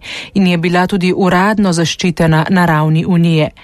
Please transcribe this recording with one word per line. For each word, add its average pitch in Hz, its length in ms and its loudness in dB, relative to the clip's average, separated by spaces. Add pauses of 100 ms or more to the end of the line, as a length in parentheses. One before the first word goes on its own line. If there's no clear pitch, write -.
(340)
in 196 140 2
je 175 100 0
bila 180 300 0
tudi 180 280 0
uradno 190 580 0
zaščitena 160 760 0
na 180 160 2
ravni 156 400 0
Unije. 165 440 0 (140)